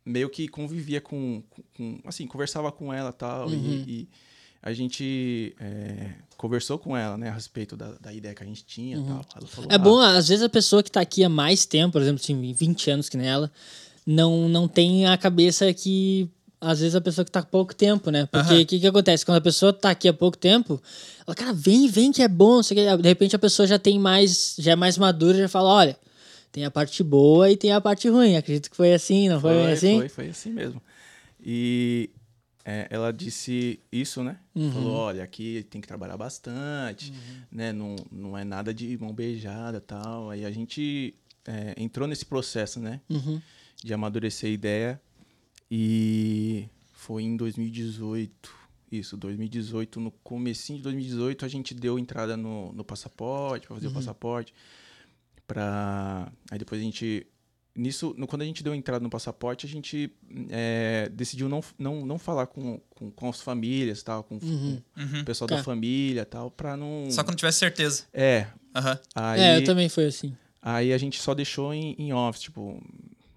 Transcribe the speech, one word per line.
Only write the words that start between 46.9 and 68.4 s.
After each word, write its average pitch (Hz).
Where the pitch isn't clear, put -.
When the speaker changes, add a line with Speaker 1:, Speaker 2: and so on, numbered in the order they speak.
Speaker 1:
foi 110
em 113
dois 113
mil 113
e 113
dezoito. 110
Isso, 101
dois 101
mil 110
e -
dezoito. 113
No 113
comecinho 123
de 139
dois 135
mil 135
e 131
dezoito, 127
a 135
gente 131
deu 123
entrada 113
no, 110
no 107
passaporte, 131
pra 113
fazer 110
Speaker 2:
Uhum. 135
Speaker 1:
o -
passaporte. 120
Pra... 101
Aí 107
depois 104
a 107
gente... 110
Nisso, 135
no, 135
quando 147
a -
gente 160
deu 147
entrada 131
no 120
passaporte, 120
a 143
gente, 147
é, 113
decidiu 127
não, 147
não, 143
não 143
falar 147
com, 123
com, 107
com 123
as 120
famílias, 120
tal, 110
com, 110
Speaker 2:
Uhum. 139
Speaker 1:
com 143
Speaker 3:
Uhum. 143
Speaker 1:
o 143
pessoal 123
Speaker 2:
Tá. 143
Speaker 1:
da 139
família, 127
tal, 117
pra 143
não 147
Speaker 3:
Só 127
quando 175
tivesse 160
certeza. 160
Speaker 1:
É. 123